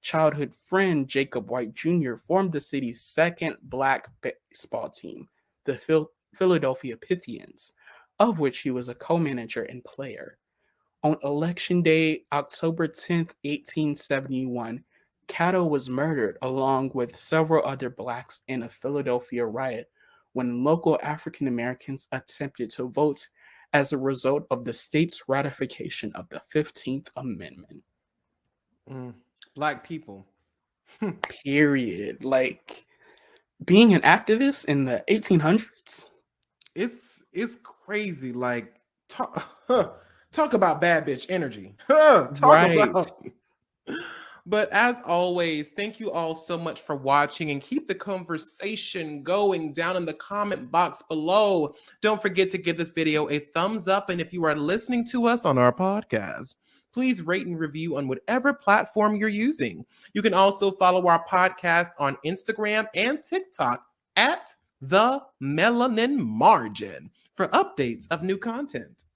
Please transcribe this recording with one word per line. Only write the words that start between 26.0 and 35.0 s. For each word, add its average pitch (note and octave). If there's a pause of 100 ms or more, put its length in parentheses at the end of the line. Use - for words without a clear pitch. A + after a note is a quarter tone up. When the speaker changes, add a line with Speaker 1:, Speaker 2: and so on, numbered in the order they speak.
Speaker 1:
of F2+
the -
fifteenth D3
Amendment. F2 (1040)
Speaker 2:
Mm. B2+ (400)
Black C#3+
people. G#2 (760)
<laughs> -
Speaker 1:
Period. C#3
Like, - (800)
being G#3
an D#3+
activist A3
in C#3+
the B2